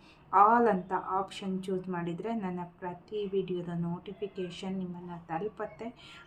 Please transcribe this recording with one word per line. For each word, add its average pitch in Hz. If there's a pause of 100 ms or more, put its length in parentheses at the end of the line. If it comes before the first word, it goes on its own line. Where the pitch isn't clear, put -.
(340)
ಆಲ್ 226
ಅಂತ 185 (140)
ಆಪ್ಷನ್ 190
ಚೂಸ್ 185
ಮಾಡಿದ್ರೆ 175
ನನ್ನ 185 (200)
ಪ್ರತಿ 190
ವಿಡಿಯೋದ 180
ನೋಟಿಫಿಕೇಷನ್ 185
ನಿಮ್ಮನ್ನ 175 (160)
ತಲುಪತ್ತೆ. 214 (400)